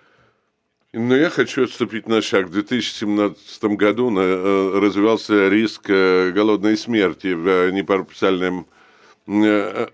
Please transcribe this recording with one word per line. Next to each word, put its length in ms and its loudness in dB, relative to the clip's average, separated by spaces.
Но 200 0
я 140 4
хочу 360 -2
отступить 440 -6
на 140 2
шаг. 240 0
В 40 -14
две 120 -2
тысячи 300 -4
семнадцатом 840 -4
году 320 0
на, 120 0
э, 600 0
развивался 680 2
риск, 400 0
э, 440 2
голодной 460 2
смерти 560 -2
в, 120 -6
э, 260 2
непропорциональном, 960 -2
э, 680 0